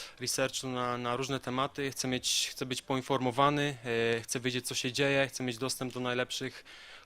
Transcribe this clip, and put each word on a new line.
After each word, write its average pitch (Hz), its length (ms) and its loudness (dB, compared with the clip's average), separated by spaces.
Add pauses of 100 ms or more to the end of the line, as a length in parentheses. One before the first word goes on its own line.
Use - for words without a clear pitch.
(200)
researchu 131 480 0
na, 123 300 0
na 120 180 0
różne 131 240 -2
tematy. 135 520 -2
Chcę - 160 -2
mieć, - 440 2
chcę - 140 -6
być 127 160 -2
poinformowany, 139 960 4 (400)
e, 113 40 -4
chcę - 180 -4
wiedzieć, 123 280 -2
co - 80 -4
się 131 160 0
dzieje, 139 360 4
chcę - 160 -6
mieć 123 140 -2
dostęp 127 360 -4
do 123 60 -6
najlepszych 123 640 -2 (420)